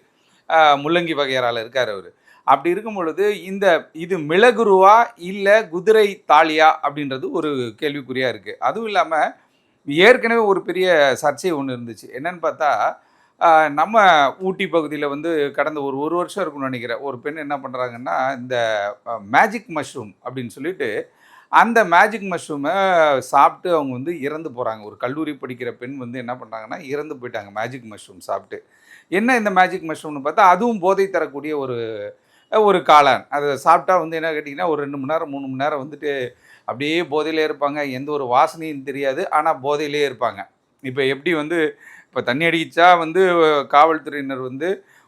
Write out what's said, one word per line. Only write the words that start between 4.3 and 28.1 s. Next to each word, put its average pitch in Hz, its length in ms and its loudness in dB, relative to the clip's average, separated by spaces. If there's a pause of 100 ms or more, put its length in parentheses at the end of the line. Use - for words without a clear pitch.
இல்ல 196 520 0
குதிரை 196 600 2
தாலியா 156 440 6 (100)
அப்படின்றது 143 480 -6
ஒரு 139 520 -4
கேள்விக்குறியா 131 460 -4
இருக்கு. 104 300 -10
அதுவும் 214 280 -4
இல்லாம 170 460 0 (540)
ஏற்கனவே 226 540 4
ஒரு 196 220 2
பெரிய 170 600 2
சர்ச்சை 147 240 0
ஒண்ணு 139 320 -4
இருந்துச்சு. 117 340 -16
என்னன்னு 165 300 -10
பார்த்தா, 139 540 0 (460)
அ, 160 260 6
நம்ம 160 680 4
ஊட்டி 190 280 -4
பகுதியில 147 440 -2
வந்து 147 420 -4
கடந்த 147 320 -4
ஒரு, 135 160 -6
ஒரு 160 180 -4
வருஷம் 175 260 -4
இருக்கும்னு 143 280 -6
நினைக்கிறேன், 117 320 -8
ஒரு 135 160 -8
பெண் 147 180 -10
என்ன 147 200 -8
பண்றாங்கன்னா, 131 800 -6
இந்த, 117 480 -4 (220)
அ, 117 120 -8
மேஜிக் 180 500 0
மஷ்ரூம் 135 560 -10
அப்படின்னு 127 240 -10
சொல்லிட்டு 139 640 -8 (380)
அந்த 220 360 6
மேஜிக் 190 500 2
மஷ்ரூமை 160 840 0
சாப்பிட்டு 160 580 2
அவங்க 139 160 -2
வந்து 143 280 -8
இறந்து 151 300 -8
போறாங்க. 113 340 -8
ஒரு 104 120 -16
கல்லூரி 143 440 -6
படிக்கிற 127 300 -10
பெண் 123 260 -14
வந்து 123 220 -12
என்ன 120 160 -10
பண்றாங்கன்னா, 117 460 -14
இறந்து 147 340 -8
போயிட்டாங்க 117 400 -12
மேஜிக் 120 360 -8
மஷ்ரூம் 98 280 -20